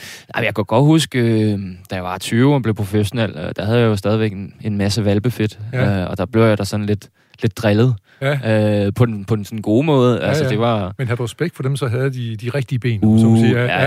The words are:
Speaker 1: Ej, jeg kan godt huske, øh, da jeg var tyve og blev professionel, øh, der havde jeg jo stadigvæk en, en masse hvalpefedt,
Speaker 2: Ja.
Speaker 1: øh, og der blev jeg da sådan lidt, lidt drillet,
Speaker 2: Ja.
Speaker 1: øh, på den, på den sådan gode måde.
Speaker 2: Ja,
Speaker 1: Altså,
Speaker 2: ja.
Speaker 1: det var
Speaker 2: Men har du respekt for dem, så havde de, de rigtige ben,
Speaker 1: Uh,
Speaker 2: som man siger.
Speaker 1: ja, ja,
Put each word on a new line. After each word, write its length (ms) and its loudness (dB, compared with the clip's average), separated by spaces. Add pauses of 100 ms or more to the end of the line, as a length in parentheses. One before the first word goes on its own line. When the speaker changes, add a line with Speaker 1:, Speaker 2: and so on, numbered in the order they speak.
(360)
Speaker 1:
Ej, 100 -2
jeg 100 -2
kan 100 -2
godt 200 4
huske, 340 2
øh, 400 2 (300)
da 60 -6
jeg 80 -6
var 140 -6
tyve 360 2
og 80 2
blev 140 0
professionel, 640 -2
øh, 180 -8
der 100 -4
havde 140 2
jeg 80 4
jo 80 2
stadigvæk 360 0
en, 300 -12
en 160 -4
masse 240 0
hvalpefedt, 580 -2 (140)
Speaker 2:
Ja. 300 0
Speaker 1:
øh, 60 -4
og 80 -6
der 80 -2
blev 180 2
jeg 140 4
da 60 -4
sådan 220 -4
lidt, 240 -4 (320)
lidt 160 -2
drillet, 380 2 (260)
Speaker 2:
Ja. 640 0
Speaker 1:
øh, 80 -2
på 120 2
den, 200 -4
på 100 -2
den 100 -4
sådan 160 -10
gode 240 0
måde. 360 4
Speaker 2:
Ja, 60 -2
Speaker 1:
Altså, 160 0
Speaker 2:
ja. 60 -2
Speaker 1:
det 100 0
var 380 -2
Speaker 2:
Men 100 -4
har 80 -2
du 80 -6
respekt 320 -6
for 80 -8
dem, 120 -2
så 120 -4
havde 260 -2
de, 220 -8
de 140 -8
rigtige 300 -4
ben, 240 -2
Speaker 1:
Uh, 180 6
Speaker 2:
som 100 6
man 80 6
siger. 240 4
Speaker 1:
ja, 20 0 (180)
ja, 40 -